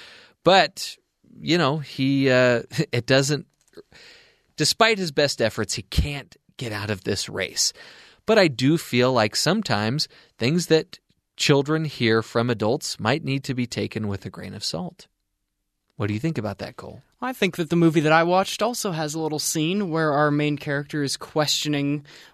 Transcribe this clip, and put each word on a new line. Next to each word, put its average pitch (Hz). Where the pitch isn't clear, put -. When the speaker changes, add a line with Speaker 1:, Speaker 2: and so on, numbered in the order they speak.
Speaker 1:
But, 170
you 156
know, 156
he, 135
uh, 127
<laughs> -
it 120
doesn't, 139
despite 220
his 175
best 143
efforts, 110
he -
can't -
get 117
out 104
of 98
this 104
race. -
But 220
I 185
do 135
feel 123
like 110
sometimes 147
things 160
that -
children 147
hear 113
from 117
adults 110
might 127
need 135
to 135
be 123
taken 107
with 98
a 98
grain 98
of 101
salt. -
What 104
do 104
you 107
think 156
about 101
that, -
Cole? -
Speaker 2:
I 254
think 196
that 165
the 170
movie 165
that 156
I 165
watched 185
also 220
has 156
a 160
little 156
scene 175
where 156
our 147
main 147
character 143
is 139
questioning 147